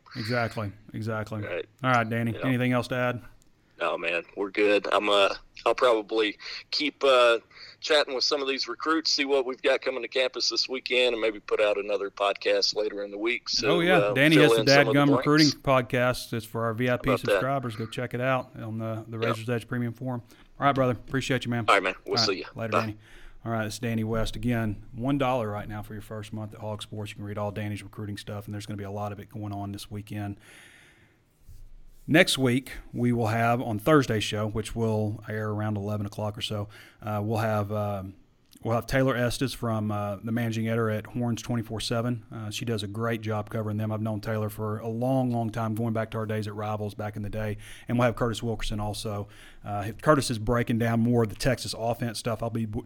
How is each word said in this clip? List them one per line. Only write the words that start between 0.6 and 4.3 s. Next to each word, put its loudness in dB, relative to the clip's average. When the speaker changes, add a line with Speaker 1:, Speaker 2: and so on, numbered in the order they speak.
Speaker 1:
Exactly. -6
Speaker 2:
Right. -6
Speaker 1:
All 2
right, 4
Danny. 0
Speaker 2:
Yeah. -6
Speaker 1:
Anything 2
else 0
to -4
add? -2
Speaker 2:
No, -2
man. -2